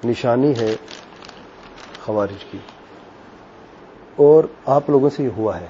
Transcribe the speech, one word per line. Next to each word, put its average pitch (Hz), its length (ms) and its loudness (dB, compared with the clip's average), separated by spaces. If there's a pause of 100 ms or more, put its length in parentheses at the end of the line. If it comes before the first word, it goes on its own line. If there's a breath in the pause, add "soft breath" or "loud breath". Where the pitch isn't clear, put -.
نشانی 123 540 0
ہے 110 140 -2 (1300)
خوارج 101 460 -4
کی، 95 80 -14 (1600)
اور 151 260 8 (340)
آپ 147 120 -4
لوگوں 143 200 4
سے 147 140 -8
یہ 123 120 -2
ہوا 101 240 -4
ہے۔ 87 100 -16